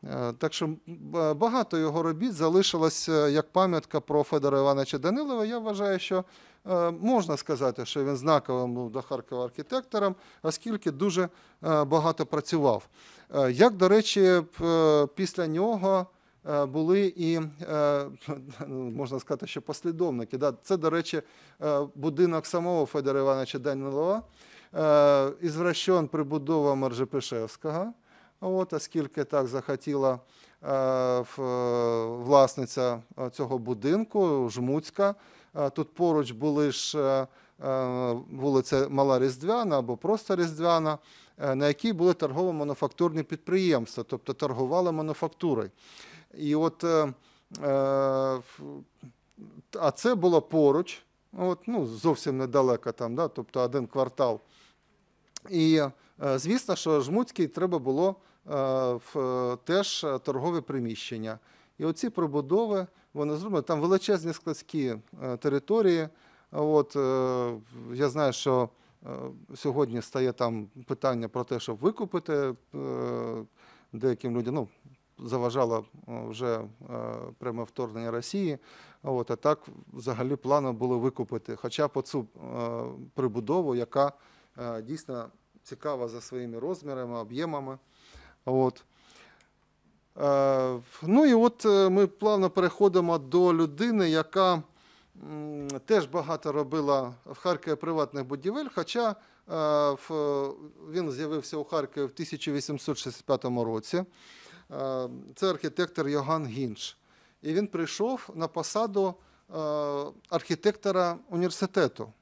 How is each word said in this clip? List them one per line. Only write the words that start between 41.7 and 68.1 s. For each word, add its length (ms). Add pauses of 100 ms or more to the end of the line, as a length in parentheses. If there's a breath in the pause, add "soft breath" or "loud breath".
були 200
торгово-мануфактурні 1080
підприємства, 880
тобто 240
торгували 600
мануфактурою. 800 (640 loud breath)
І 200
от, 300
е, 280 (500 soft breath)
е, 720
в-, 280 (1160)
а 100
це 240
було 280
поруч, 600 (300)
от, 340
ну, 200
зовсім 520
недалеко 540
там, 220
да, 140
тобто 320
один 260
квартал. 540 (1080 soft breath)
І, 320 (400 soft breath)
е, 160
звісно, 380
що 240
Жмуцькій 460
треба 320
було, 380 (340 soft breath)
е, 40 (380)
в-, 720
теж 420 (160)
торгове 380
приміщення. 800 (400 soft breath)
І 60
оці 260
прибудови, 760 (280 soft breath)
вони 220
зроблені, 260
там 180
величезні 520
складські, 640 (260)
е, 140
території. 720 (440 soft breath)
От, 440
е, 560 (400)
я 160
знаю, 240